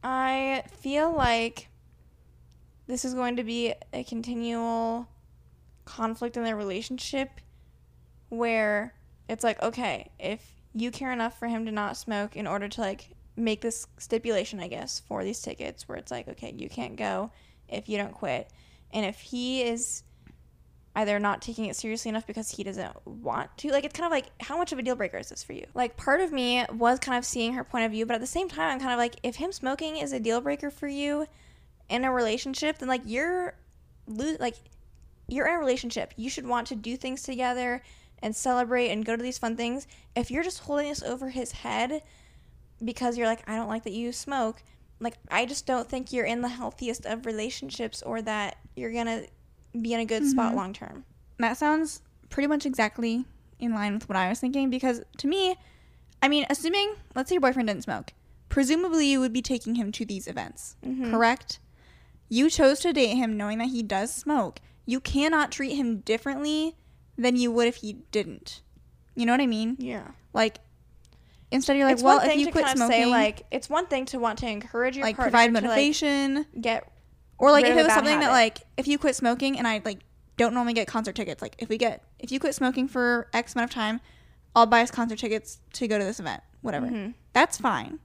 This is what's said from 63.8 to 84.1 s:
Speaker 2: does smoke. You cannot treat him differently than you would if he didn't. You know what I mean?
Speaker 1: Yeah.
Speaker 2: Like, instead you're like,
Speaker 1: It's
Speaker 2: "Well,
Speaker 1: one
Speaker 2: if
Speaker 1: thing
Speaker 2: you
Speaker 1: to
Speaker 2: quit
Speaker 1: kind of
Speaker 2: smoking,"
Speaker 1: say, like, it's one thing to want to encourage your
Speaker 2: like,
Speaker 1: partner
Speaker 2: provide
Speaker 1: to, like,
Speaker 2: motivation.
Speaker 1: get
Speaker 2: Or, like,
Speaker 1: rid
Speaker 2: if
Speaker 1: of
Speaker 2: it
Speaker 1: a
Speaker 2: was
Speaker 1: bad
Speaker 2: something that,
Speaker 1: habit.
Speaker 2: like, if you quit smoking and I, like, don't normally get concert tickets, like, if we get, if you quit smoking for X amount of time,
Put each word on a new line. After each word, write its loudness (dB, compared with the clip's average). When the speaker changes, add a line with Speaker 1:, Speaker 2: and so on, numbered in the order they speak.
Speaker 2:
does -2
smoke. 0
You 0
cannot 2
treat -2
him 0
differently 0
than 4
you 2
would 4
if -2
he -10
didn't. -6
You 0
know 6
what 6
I 4
mean? 0
Speaker 1:
Yeah. -8
Speaker 2:
Like, 2
instead 4
you're 6
like, 10
Speaker 1:
It's 0
Speaker 2:
"Well, 10
Speaker 1:
one 6
Speaker 2:
if 6
Speaker 1:
thing 6
Speaker 2:
you 4
Speaker 1:
to -2
Speaker 2:
quit 6
Speaker 1:
kind 4
of 6
Speaker 2:
smoking," 6
Speaker 1:
say, 6
like, 4
it's -6
one 2
thing 0
to -6
want 0
to -2
encourage -2
your -2
Speaker 2:
like, 0
Speaker 1:
partner 2
Speaker 2:
provide 10
Speaker 1:
to, 6
like, 4
Speaker 2:
motivation. 2
Speaker 1:
get -2
Speaker 2:
Or, 10
like, 10
Speaker 1:
rid 8
Speaker 2:
if 6
Speaker 1:
of 8
Speaker 2:
it 8
Speaker 1:
a 10
Speaker 2:
was 8
Speaker 1:
bad 8
Speaker 2:
something 6
that, 4
Speaker 1:
habit. 6
Speaker 2:
like, 6
if -2
you 4
quit 2
smoking 2
and 0
I, 0
like, -6
don't 4
normally 2
get 2
concert 0
tickets, -6
like, -8
if -6
we 0
get, 2
if -8
you 0
quit 2
smoking 2
for 2
X -2
amount 0
of -12
time, -2